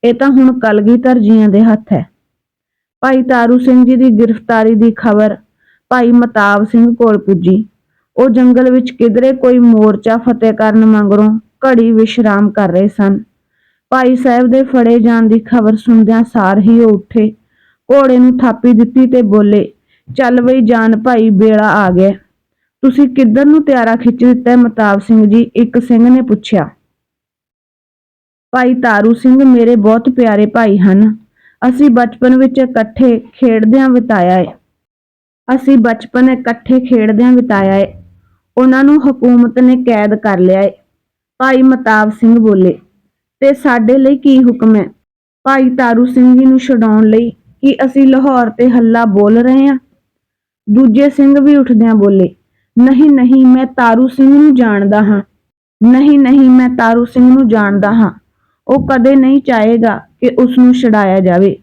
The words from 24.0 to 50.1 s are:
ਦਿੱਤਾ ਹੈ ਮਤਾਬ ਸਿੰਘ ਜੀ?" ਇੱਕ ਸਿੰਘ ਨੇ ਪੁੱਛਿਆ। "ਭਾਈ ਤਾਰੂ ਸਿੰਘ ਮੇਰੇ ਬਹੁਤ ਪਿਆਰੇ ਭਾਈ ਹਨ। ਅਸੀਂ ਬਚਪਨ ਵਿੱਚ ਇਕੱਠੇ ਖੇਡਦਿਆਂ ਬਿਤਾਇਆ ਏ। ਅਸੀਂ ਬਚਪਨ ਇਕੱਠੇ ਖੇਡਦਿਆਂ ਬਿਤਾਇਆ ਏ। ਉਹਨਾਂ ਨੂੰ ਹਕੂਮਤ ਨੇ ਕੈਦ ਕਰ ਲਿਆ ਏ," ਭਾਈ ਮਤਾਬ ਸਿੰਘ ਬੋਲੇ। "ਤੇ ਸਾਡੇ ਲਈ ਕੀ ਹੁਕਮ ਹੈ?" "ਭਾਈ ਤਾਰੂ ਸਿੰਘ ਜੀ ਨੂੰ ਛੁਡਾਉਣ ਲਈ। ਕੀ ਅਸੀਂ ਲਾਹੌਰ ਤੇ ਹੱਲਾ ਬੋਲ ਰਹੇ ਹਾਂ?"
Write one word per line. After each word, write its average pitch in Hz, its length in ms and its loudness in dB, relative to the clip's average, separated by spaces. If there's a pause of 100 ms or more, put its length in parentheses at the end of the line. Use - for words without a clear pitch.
ਦਿੱਤਾ 247 280 0
ਹੈ 247 40 2
ਮਤਾਬ 226 440 0
ਸਿੰਘ 220 260 0
ਜੀ?" 226 300 0
ਇੱਕ 240 260 -2
ਸਿੰਘ 240 280 0
ਨੇ 254 120 2
ਪੁੱਛਿਆ। 208 480 -4 (1800)
"ਭਾਈ 254 220 -2
ਤਾਰੂ 233 400 0
ਸਿੰਘ 254 300 0
ਮੇਰੇ 240 320 2
ਬਹੁਤ 220 340 0
ਪਿਆਰੇ 220 360 0
ਭਾਈ 214 320 -2
ਹਨ। 196 380 2 (540)
ਅਸੀਂ 269 200 0
ਬਚਪਨ 247 480 0
ਵਿੱਚ 262 200 0
ਇਕੱਠੇ 240 600 -2
ਖੇਡਦਿਆਂ 233 720 -2
ਬਿਤਾਇਆ 214 480 0
ਏ। 180 80 -2 (1080)
ਅਸੀਂ 262 220 0
ਬਚਪਨ 233 520 -2
ਇਕੱਠੇ 254 500 -4
ਖੇਡਦਿਆਂ 240 520 0
ਬਿਤਾਇਆ 208 440 0
ਏ। 196 180 -4 (640)
ਉਹਨਾਂ 262 260 2
ਨੂੰ 285 260 2
ਹਕੂਮਤ 247 500 0
ਨੇ 254 160 2
ਕੈਦ 220 400 -2
ਕਰ 208 240 -4
ਲਿਆ 185 200 2
ਏ," 196 100 0 (680)
ਭਾਈ 262 240 0
ਮਤਾਬ 233 480 0
ਸਿੰਘ 226 300 0
ਬੋਲੇ। 190 400 0 (600)
"ਤੇ 277 140 0
ਸਾਡੇ 247 440 -2
ਲਈ 269 200 0
ਕੀ 262 260 2
ਹੁਕਮ 226 320 0
ਹੈ?" 202 100 -2 (580)
"ਭਾਈ 269 260 0
ਤਾਰੂ 247 360 -2
ਸਿੰਘ 254 340 2
ਜੀ 262 60 2
ਨੂੰ 262 140 2
ਛੁਡਾਉਣ 226 440 0
ਲਈ। 220 260 0
ਕੀ - 460 -4 (100)
ਅਸੀਂ 269 220 0
ਲਾਹੌਰ 262 420 0
ਤੇ 240 200 -2
ਹੱਲਾ 233 360 0
ਬੋਲ 208 320 0
ਰਹੇ 262 300 0
ਹਾਂ?" 277 100 -2 (920)